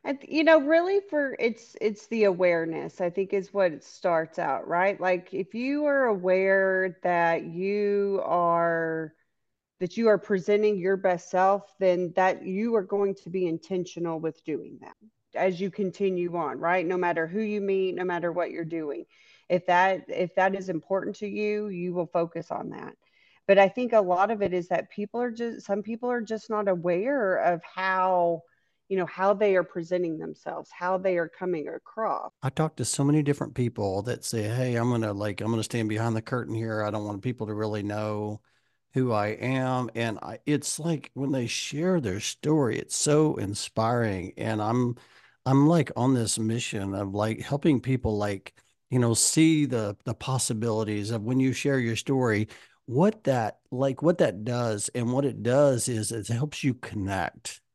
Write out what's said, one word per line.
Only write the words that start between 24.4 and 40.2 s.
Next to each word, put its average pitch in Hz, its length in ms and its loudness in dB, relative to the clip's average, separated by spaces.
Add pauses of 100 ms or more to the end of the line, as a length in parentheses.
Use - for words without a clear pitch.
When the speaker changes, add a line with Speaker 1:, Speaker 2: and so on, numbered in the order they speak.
Speaker 1:
it 185 140 0
is 175 140 -2
that 180 220 -2
people 214 300 -6
are 247 100 -2
just, 226 360 -8
some 202 160 -2
people 233 280 -6
are 240 120 -2
just 214 260 -8
not 214 180 0
aware 190 680 0
of 165 260 2
how, 185 760 0 (480)
you 190 80 -2
know, 185 80 0
how 190 300 2
they 202 220 4
are 175 60 4
presenting 170 540 -4
themselves, 160 560 -10
how 180 240 -2
they 185 220 0
are 160 100 -2
coming 165 400 -4
across. 165 600 -6 (120)
Speaker 2:
I 131 60 -2
talk 156 280 -2
to 127 100 -4
so - 180 -2
many 147 180 4
different 139 320 -2
people 104 500 -2
that 120 200 -8
say, 110 200 -4
"Hey, 123 320 -2
I'm 117 120 0
gonna, 113 240 0
like, 101 300 -4
I'm 107 80 -2
gonna 113 120 0
stand 110 280 -2
behind 110 260 0
the 110 60 -4
curtain 120 320 -6
here. 110 280 -4
I 107 80 0
don't 104 140 -4
want 104 160 -8
people 117 280 -6
to 107 40 -6
really 107 300 -4
know 107 580 -4 (540)
who 131 180 0
I 104 160 2
am." 127 640 -2
And 117 260 -2